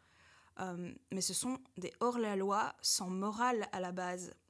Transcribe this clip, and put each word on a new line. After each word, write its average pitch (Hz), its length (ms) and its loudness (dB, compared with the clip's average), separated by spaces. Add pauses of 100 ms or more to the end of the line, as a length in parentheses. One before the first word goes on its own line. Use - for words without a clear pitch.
(580)
euh, 175 320 -4 (200)
mais 185 100 -2
ce 180 140 0
sont 254 240 0 (180)
des 175 240 -6
hors-la-loi 214 800 2
sans - 300 2
morale 214 640 2
à 185 80 -4
la 180 120 -2
base. 180 400 -4 (180)